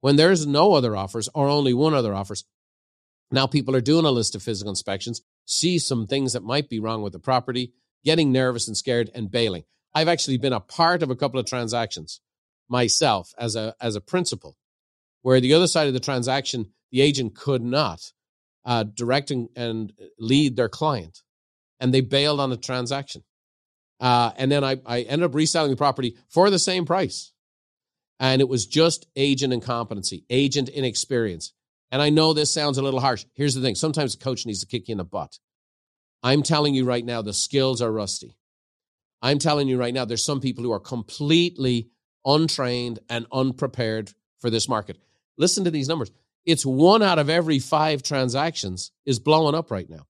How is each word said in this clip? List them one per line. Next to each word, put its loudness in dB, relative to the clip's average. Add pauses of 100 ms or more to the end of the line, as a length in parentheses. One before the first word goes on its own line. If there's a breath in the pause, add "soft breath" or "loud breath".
When 4
there's 6
no 4
other 2
offers -6
or 0
only 2
one 2
other 0
offers, -8 (840)
now 2
people 0
are 4
doing 4
a 4
list 0
of -12
physical -6
inspections, -8 (240)
see 0
some -2
things 0
that -6
might -2
be -4
wrong -4
with -6
the -16
property, -2 (300)
getting 4
nervous 0
and -8
scared -2
and -8
bailing. -2 (300)
I've 2
actually 0
been 0
a -2
part 0
of -4
a -2
couple -2
of -4
transactions -6 (460)
myself 2
as -4
a, -6
as -4
a -8
principal, -6 (640)
where 6
the 4
other 6
side 2
of 0
the 0
transaction, -4 (200)
the 2
agent 2
could -2
not, -4 (540)
uh, 0
direct -2
and, -4
and -6 (260)
lead 2
their 0
client, -6 (560)
and 0
they 4
bailed 0
on 0
the -4
transaction. -8 (760)
Uh, 4
and 0
then 2
I, -2
I -4
ended -2
up 0
reselling 2
the -2
property -2 (120)
for 6
the 2
same 0
price. -4 (880)
And 4
it 4
was -2
just 2
agent 0
incompetency, -6
agent 0
inexperience. -4 (380)
And 0
I 4
know 4
this 0
sounds -2
a -2
little -2
harsh. -2
Here's -2
the -4
thing. -2
Sometimes -2
a -20
coach -6
needs -6
to -10
kick -8
you -6
in -6
the -6
butt. -10 (840)
I'm 4
telling 2
you 2
right 0
now, -6
the -6
skills 0
are -2
rusty. -8 (840)
I'm 2
telling 0
you 0
right -2
now, -2
there's -4
some -2
people -6
who -2
are -2
completely -2 (340)
untrained 0 (100)
and -6
unprepared -4 (260)
for -4
this -2
market. -4 (400)
Listen 2
to 0
these -2
numbers. -2 (360)
It's 2
one 6
out 4
of 0
every 2
five 0
transactions -4 (140)
is 0
blowing 4
up -6
right -8
now. -20